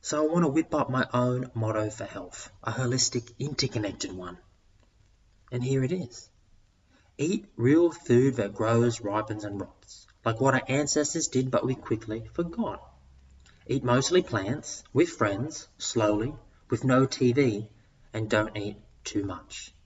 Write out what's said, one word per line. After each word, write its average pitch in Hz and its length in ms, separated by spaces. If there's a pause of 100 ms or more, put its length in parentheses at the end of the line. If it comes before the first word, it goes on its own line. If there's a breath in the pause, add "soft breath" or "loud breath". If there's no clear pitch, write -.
So - 200
I 156 100
want 175 120
to 156 60
whip 160 260
up 143 140
my 127 240
own 127 400
motto 110 360
for 110 140
health, - 480 (100)
a 113 100
holistic, 123 680
interconnected 120 720
one. 90 260 (1120)
And 123 140
here 135 180
it 131 120
is. - 360 (880 soft breath)
Eat 170 280 (100)
real 156 340
food 127 460
that 101 180
grows, 117 460
ripens 104 460
and 101 160
rots, - 440 (200)
like 113 160
what 131 140
our 127 120
ancestors 147 600
did 131 200
but 151 160
we 131 80
quickly 110 600
forgot. 175 500 (800 soft breath)
Eat 131 180
mostly 135 380
plants, 117 680
with 160 180
friends, 113 680
slowly, 107 560 (360 soft breath)
with 117 140
no 127 220
T 127 260
V, 117 380 (440 soft breath)
and 110 160
don't 107 280
eat 104 180 (300)
too 101 180
much. - 500 (120)